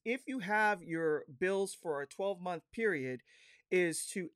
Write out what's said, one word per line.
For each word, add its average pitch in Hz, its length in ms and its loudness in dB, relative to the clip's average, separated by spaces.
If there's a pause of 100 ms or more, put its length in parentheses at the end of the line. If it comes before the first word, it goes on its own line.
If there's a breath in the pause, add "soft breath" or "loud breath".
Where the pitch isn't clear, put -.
if 254 220 -2
you 262 140 -4
have 208 420 2
your 160 440 0 (120)
bills 196 420 0
for 147 200 -2
a 143 60 -4
twelve-month 180 560 -4 (100)
period, 147 480 0 (500 soft breath)
is 175 360 2
to 180 300 -6